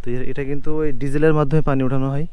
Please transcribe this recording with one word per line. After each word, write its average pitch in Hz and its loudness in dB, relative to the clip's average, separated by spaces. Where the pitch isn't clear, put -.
তো - -6
এ-, 123 -2
এটা 139 -2
কিন্তু 143 0
ওই 156 0
ডিজেলের 147 2
মাধ্যমে 151 2
পানি 135 0
ওঠানো 135 0
হয় 151 -4